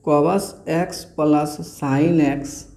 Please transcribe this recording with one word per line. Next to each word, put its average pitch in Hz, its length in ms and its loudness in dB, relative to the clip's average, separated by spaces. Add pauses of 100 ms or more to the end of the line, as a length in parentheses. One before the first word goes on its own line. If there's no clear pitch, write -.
cos 160 400 2 (260)
x 170 340 -2 (120)
प्लस 151 400 0 (180)
sin 151 500 2
x 139 320 -4 (200)